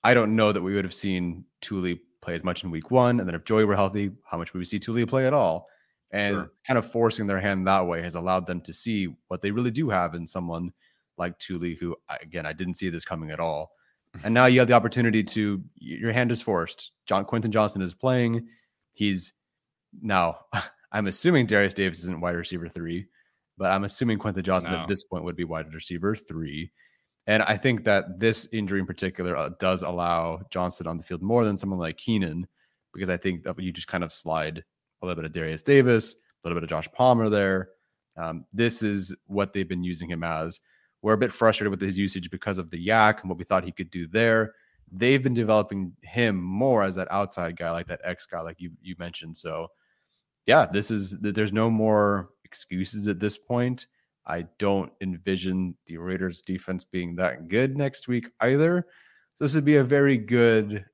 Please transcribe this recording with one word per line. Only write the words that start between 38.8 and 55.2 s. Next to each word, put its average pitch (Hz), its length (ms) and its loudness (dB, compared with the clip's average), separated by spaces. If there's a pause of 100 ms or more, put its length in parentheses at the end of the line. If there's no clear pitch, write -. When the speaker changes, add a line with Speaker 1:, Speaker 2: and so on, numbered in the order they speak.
Speaker 1:
is 101 320 -2 (120)
what 98 260 -2
they've 95 160 -4
been 90 160 -4
using 85 260 -6
him 85 140 -6
as. 82 380 -6 (400)
We're 107 120 4
a 107 40 6
bit 120 160 2
frustrated 107 360 4
with 98 120 -4
his 95 180 -2
usage 92 320 -4
because 92 260 -4
of 82 140 -8
the 85 80 -10
yak 107 420 4
and 92 80 -8
what 85 80 -4
we 98 60 -10
thought 107 200 2
he 92 80 -8
could 87 200 -10
do 85 160 -8
there. 110 460 2 (380)
They've 123 300 4
been 127 140 0
developing 104 680 2
him 117 400 0
more 107 400 2
as 95 140 0
that 92 160 -4
outside 90 460 -4
guy, 85 120 -4
like 85 180 -4
that 87 160 -10
X 90 220 -8
guy, 85 160 -10
like 82 180 -12
you, 87 120 -12 (100)
you 90 160 -12
mentioned. 85 400 -12
So, 82 300 -8 (800)
yeah, 143 180 8
this 101 240 -2
is 101 320 -2
th-, 104 140 -2
there's 107 180 0
no 110 160 4
more 104 600 4 (140)
excuses 95 640 -6
at 92 120 -2
this 104 180 -2
point. 123 480 -2 (400)
I 82 200 -6 (120)
don't 98 340 0 (100)
envision 92 720 -2 (100)